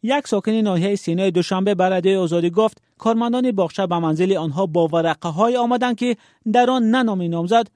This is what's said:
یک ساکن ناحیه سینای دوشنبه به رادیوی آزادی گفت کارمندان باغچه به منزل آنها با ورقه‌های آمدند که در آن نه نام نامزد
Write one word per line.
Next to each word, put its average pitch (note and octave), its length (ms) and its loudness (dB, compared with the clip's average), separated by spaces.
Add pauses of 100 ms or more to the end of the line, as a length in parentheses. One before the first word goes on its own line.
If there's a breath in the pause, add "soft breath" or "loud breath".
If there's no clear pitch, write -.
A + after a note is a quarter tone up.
یک C4+ 240 0
ساکن G#3+ 240 -2
ناحیه G3+ 440 0
سینای F#3 360 -2
دوشنبه F#3 440 0
به F#3 140 2
رادیوی F#3+ 260 2
آزادی F3 340 0
گفت G#3+ 320 0 (160)
کارمندان A#3 540 0
باغچه F#3+ 360 -2
به E3+ 120 0
منزل E3+ 380 0
آنها D#3+ 280 -2
با E3 220 0
ورقه‌های E3 720 0
آمدند A#3+ 380 0
که A#3+ 220 -2 (360 soft breath)
در B3 160 4
آن B3+ 140 0
نه A#3+ 200 2
نام G3+ 180 -2
نامزد F3 540 0